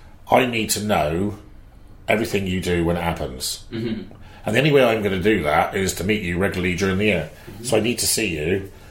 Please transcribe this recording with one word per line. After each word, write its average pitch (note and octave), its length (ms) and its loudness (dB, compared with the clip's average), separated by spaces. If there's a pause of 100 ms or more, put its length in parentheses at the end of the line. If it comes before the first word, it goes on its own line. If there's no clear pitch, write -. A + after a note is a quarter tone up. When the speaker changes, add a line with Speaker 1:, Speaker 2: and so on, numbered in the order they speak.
(300)
Speaker 1:
"I B2+ 160 6
need A2+ 260 -2
to G2+ 120 -2
know F#2+ 540 0 (720)
everything G#2+ 380 0
you F#2 120 0
do F2 240 2
when E2+ 140 2
it E2+ 60 -4
happens. D2 680 -4
Speaker 2:
Mm-hmm. A2 400 -6 (340)
Speaker 1:
And G#2+ 100 0
the B2 40 6
only D3+ 120 4
way C#3 100 8
I'm A2 220 4
gonna G2 180 0
do G2+ 220 2
that D#2 320 2
is F#2+ 200 0
to F2 100 -6
meet G#2 160 0
you F2 160 -2
regularly F2+ 360 0
during F#2+ 260 0
the G#2+ 60 0
year. E2+ 240 0 (220)
Speaker 2:
Mm-hmm. G#2+ 140 -14
Speaker 1:
So B2 100 0
I - 60 4
need A#2 180 0
to - 80 -2
see A2+ 200 0 (100)
you F2+ 340 -2 (200)